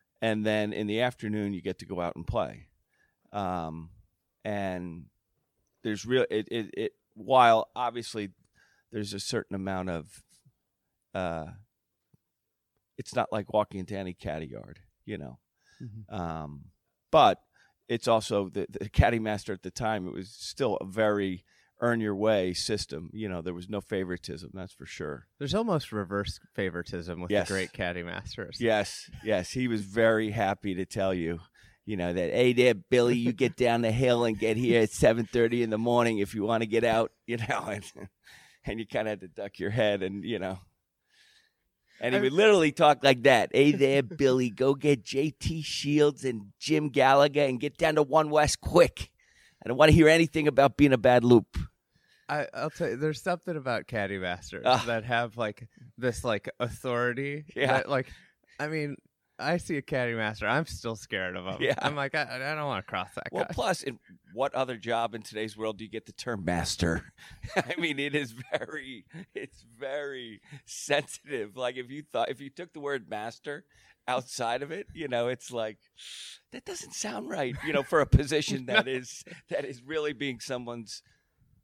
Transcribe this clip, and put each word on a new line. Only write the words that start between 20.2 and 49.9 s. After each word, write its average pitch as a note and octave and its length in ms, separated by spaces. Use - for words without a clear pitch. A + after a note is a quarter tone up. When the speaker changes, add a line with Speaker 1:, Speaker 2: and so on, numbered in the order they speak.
Speaker 1:
still - 500
a - 60
very G2+ 580
earn A#2+ 200
your G#2 140
way G2 380
system. F2 600
You G#2+ 160
know, F2+ 120
there F2 140
was F2+ 160
no G2+ 100
favoritism, F2+ 720
that's F#2+ 220
for C#2 120
sure. D2+ 400
Speaker 2:
There's C#3+ 160
almost G3+ 380
reverse G2+ 460
favoritism F2 680
with F2 80
Speaker 1:
Yes. G2 180
Speaker 2:
the G2 60
great F#2 180
caddy F2 300
masters. F2+ 580
Speaker 1:
Yes, G#2+ 500
yes. G2 280
He B2+ 140
was A2+ 140
very A2 500
happy G2+ 440
to F#2 100
tell F#2+ 300
you, E2+ 260
you G#2 100
know, F2 160
that, F2 200
"Hey B2 200
there, A#2+ 220
Billy, B2 420
you A#2+ 160
get B2 240
down A#2+ 240
the A2+ 120
hill A#2+ 340
and G#2+ 120
get A2 200
here A#2 240
at G#2+ 80
seven A2+ 340
thirty A#2+ 380
in A2+ 80
the G#2+ 80
morning A#2 400
if G2+ 160
you G#2+ 100
wanna A2+ 220
get A2+ 180
out," A2+ 340
<laughs> - 80
you A#2 120
know, A2+ 280
and, G2+ 180
and A2 120
you A2 80
kinda A2 240
had G2 120
to F#2 60
duck G2+ 300
your F#2 120
head G#2 320
and, F#2+ 200
you A#2 160
know. F#2 200
And B2 120
he B2+ 40
Speaker 2:
I B2 40
Speaker 1:
would C3 100
literally F#3 400
talk D3 300
like B2 220
that. B2 280
"Hey C#3+ 200
there, C3+ 300
Billy, B2+ 480
go C3 240
get C#3 280
J C#3+ 280
T D#3+ 320
Shields C#3+ 640
and G#2+ 340
Jim D3+ 320
Gallagher C#3 520
and C3 160
get C#3+ 200
down D#3 180
to D3+ 60
One D3+ 280
West D3+ 300
quick. - 500
I - 40
don't C3 100
wanna D3+ 140